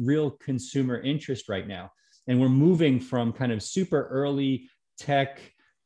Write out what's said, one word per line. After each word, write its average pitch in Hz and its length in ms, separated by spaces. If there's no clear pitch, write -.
real 143 300
consumer 127 680
interest 139 500
right 95 180
now. 95 240
And 127 160
we're 131 80
moving 147 500
from 120 320
kind 120 200
of 107 100
super 170 460
early 139 640
tech, 139 420